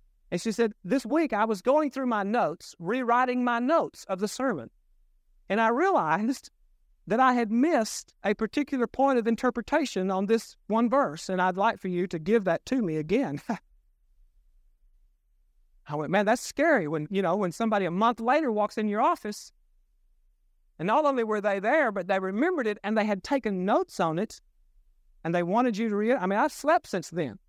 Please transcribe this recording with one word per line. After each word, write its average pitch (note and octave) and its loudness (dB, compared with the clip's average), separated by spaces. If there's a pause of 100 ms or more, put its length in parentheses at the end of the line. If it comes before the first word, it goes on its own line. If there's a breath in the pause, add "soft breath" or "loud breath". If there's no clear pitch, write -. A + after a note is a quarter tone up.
(300)
And F3 -2
she A3 -2
said, A3+ 0 (100)
"This A3+ 0
week D4+ 0
I G#3+ 0
was A3 -4
going D4 2
through C4 -4
my A3 0
notes, G3 -2
rewriting B3 0
my A#3+ 0
notes B3 0
of F#3+ -4
the G3+ -2
sermon. G3+ -4 (800)
And A3 0
I A3+ 4
realized A#3 0 (560)
that G#3 2
I C4 6
had A#3 0
missed A#3+ 0 (100)
a G3+ 0
particular A#3+ -2
point C4+ 2
of G#3+ 0
interpretation A#3 0
on F#3+ -2
this A3+ -2
one A3+ 2
verse, G3+ 0
and F#3 0
I'd F3+ 2
like G3+ 0
for F#3+ -8
you F3+ -2
to F3 -6
give G3 2
that E3+ 0
to B3+ 0
me D#3+ -2
again." D#3 -2
<laughs> A3 -4 (2250)
I D3+ -8
went, D3 -4
"Man, G3 2
that's A#3 2
scary C#4 2
when, D3+ -4
you G3 0
know, F3 0
when G3 0
somebody G#3+ 0
a E3 -2
month A3+ 0
later B3+ 2
walks G#3 -2
in G#3+ 0
your G#3 0
office, C#4 -2 (1200)
and D#3+ -6
not D4 2
only C4 2
were G#3+ -2
they G3+ 0
there, B3+ 2
but F#3+ -4
they G3 2
remembered A3+ 0
it, G#3 -2
and G#3+ 0
they G#3 2
had G3+ -2
taken G#3 -2
notes D4 0
on D#3+ 0
it, - -6 (800)
and E3 -2
they F3 0
wanted G#3 0
you A3+ -2
to G#3 -2
read G#3+ 0
it." C4 0
I F3+ -2
mean, G3 0
I've D4 0
slept D#4+ 0
since F3+ -6
then, D#3+ -6 (100)